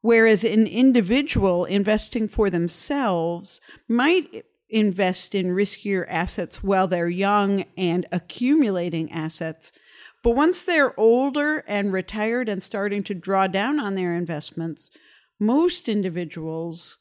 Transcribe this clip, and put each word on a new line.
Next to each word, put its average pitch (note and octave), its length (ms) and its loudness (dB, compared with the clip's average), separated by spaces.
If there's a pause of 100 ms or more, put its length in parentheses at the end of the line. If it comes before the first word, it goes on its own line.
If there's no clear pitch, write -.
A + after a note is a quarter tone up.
Whereas A3+ 420 6
an A3 240 4
individual A3 960 2
investing G#3 600 0
for G3+ 220 0
themselves E3+ 1080 -2 (280)
might C4+ 580 0 (240)
invest G3 640 0
in F#3+ 140 -2
riskier G3 600 -2
assets - 560 -6
while F#3+ 240 2
they're F3 220 -2
young G3 560 0 (100)
and F3+ 360 0
accumulating F#3 1000 0
assets. D#3+ 600 -8 (500)
But A#3 80 4
once D#4 320 2
they're D#4 340 2
older C4+ 680 2
and G3+ 240 -2
retired G#3+ 560 -2
and G3+ 140 -4
starting G3+ 420 -4
to G3 120 -6
draw F#3+ 320 0
down A3 320 -2
on G3+ 160 -4
their F3+ 180 -2
investments, E3 760 -6 (480)
most C4+ 500 2
individuals E3 1120 -6